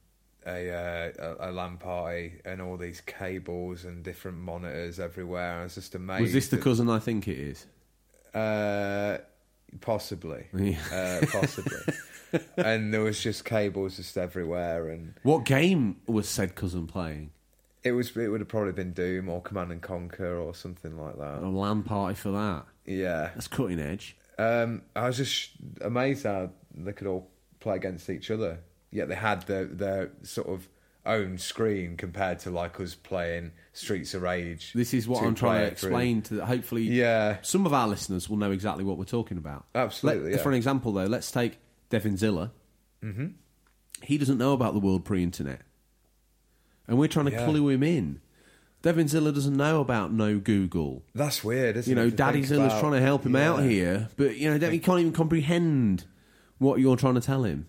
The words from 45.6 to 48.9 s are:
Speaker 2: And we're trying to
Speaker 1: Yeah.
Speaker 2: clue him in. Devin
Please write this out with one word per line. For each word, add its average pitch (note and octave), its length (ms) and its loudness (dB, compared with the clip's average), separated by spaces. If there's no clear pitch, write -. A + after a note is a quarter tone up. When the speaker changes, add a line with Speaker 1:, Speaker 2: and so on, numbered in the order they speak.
Speaker 2:
And A#2 120 4
we're D3+ 100 6
trying D3+ 180 2
to C#3 60 0
Speaker 1:
Yeah. A#2 140 -2
Speaker 2:
clue D3+ 220 4
him C3+ 140 4
in. A#2+ 380 0
Devin E3 260 4